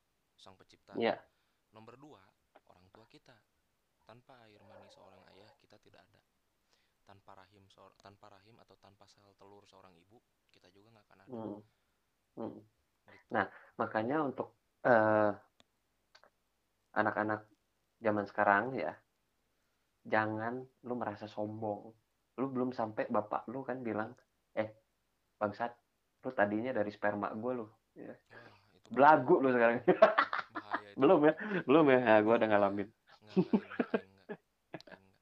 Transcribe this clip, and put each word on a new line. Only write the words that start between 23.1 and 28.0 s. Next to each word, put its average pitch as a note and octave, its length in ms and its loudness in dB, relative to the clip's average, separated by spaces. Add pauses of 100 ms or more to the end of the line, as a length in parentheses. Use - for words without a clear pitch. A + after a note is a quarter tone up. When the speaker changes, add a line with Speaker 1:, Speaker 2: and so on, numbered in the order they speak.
Speaker 2:
lu C3 160 -12
kan B2+ 160 -10
bilang, A2+ 320 -6 (400)
"Eh, A2 160 -6 (680)
bangsat, G#2+ 360 -6 (500)
lu C3 80 -8
tadinya G#2+ 420 -2
dari G#2 200 -2
sperma G#2 420 -4
gua A#2 220 -6
lu." A2 100 -10 (280)
Ya. A2+ 180 -18